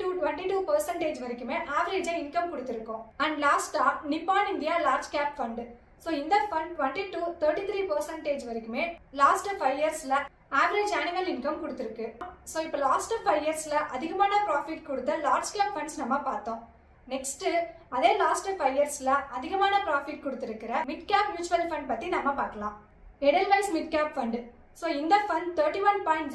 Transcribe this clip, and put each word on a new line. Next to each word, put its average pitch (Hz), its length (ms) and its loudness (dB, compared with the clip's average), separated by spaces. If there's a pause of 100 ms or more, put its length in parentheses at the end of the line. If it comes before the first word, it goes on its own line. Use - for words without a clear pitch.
to - 20 -2 (160)
twenty-two 370 480 0
percentage 302 540 0
வரைக்குமே 247 340 -4 (200)
ஆவரேஜா 359 440 0
இன்கம் 339 300 -2
கொடுத்திருக்கோம். 226 500 -6 (220)
And 311 120 0 (100)
லாஸ்டா 302 380 2 (300)
நிப்பான் 392 400 2
இந்தியா 302 200 0 (120)
லார்ஜ் 269 320 0
கேப் 294 200 -2
ஃபண்ட். 233 240 -4 (420)
So 339 40 -10 (140)
இந்த 320 120 0 (140)
ஃபண்ட் 330 300 -4
twenty 302 260 0 (100)
to 339 60 -4 (220)
thirty-three 392 500 2
percentage 294 560 -2
வரைக்குமே 226 360 -4 (360)
லாஸ்ட் 370 280 6 (120)
ஃபைவ் 285 220 2
இயர்ஸ்ல 302 340 0 (440)
ஆவரேஜ் 392 380 2
ஆனுவல் 349 340 -2
இன்கம் 285 300 -4
கொடுத்திருக்கு. 226 440 -6 (440)
So 330 160 -6
இப்ப 294 180 -4
லாஸ்ட் 339 300 2 (100)
ஃபைவ் 302 220 4
இயர்ஸ்ல 311 280 -2 (220)
அதிகமான 392 380 0 (140)
ப்ராஃபிட் 294 400 -2
கொடுத்த 277 280 -2 (100)
லார்ஜ் 285 300 2
கேப் 403 180 0
ஃபண்ட்ஸ் 302 280 -6
நம்ம 254 140 0 (120)
பார்த்தோம். 226 320 -6 (520)
நெக்ஸ்ட் - 320 -6 (520)
அதே 302 140 8 (120)
லாஸ்ட் 349 260 2 (100)
ஃபைவ் 269 200 2
இயர்ஸ்ல 277 320 2 (280)
அதிகமான 381 360 2 (140)
ப்ராஃபிட் 285 380 -2
கொடுத்திருக்கிற 220 460 -6 (180)
மிட் - 220 -8
கேப் 403 220 4
மியூச்சுவல் 339 360 0
ஃபண்ட் 294 220 -4
பத்தி 226 240 -4
நம்ம 277 240 0
பார்க்கலாம். 208 360 -6 (540)
எடல்வைஸ் 392 460 4
மிட் - 200 -4
கேப் 302 200 0
ஃபண்ட். 233 220 -2 (420)
So 330 80 -2 (120)
இந்த 330 160 4 (120)
ஃபண்ட் 339 220 -2 (100)
thirty-one 392 480 2
point 311 260 2